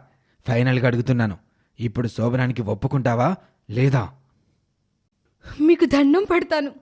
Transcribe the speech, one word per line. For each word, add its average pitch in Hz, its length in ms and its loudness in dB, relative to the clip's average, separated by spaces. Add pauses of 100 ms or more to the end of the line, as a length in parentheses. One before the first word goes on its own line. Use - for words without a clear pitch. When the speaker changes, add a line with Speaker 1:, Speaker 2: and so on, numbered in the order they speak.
(480)
Speaker 1:
ఫైనల్గా 123 400 0
అడుగుతున్నాను, 120 500 0 (420)
ఇప్పుడు 117 280 -4
శోభనానికి 120 540 -2
ఒప్పుకుంటావా 120 760 -2 (340)
లేదా?" 123 440 0 (1500)
Speaker 2:
"మీకు 320 240 4
దండం 285 460 4
పెడతాను, 302 400 0 (100)